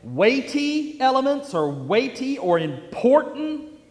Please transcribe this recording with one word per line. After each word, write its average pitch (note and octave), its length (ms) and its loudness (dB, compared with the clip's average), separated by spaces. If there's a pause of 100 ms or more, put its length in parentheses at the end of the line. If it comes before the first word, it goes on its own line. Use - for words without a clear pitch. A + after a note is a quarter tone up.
weighty C#4 960 0
elements C4 520 0
or D3+ 160 0
weighty A#3 680 -2
or F3 220 2
important C#4 1120 0 (180)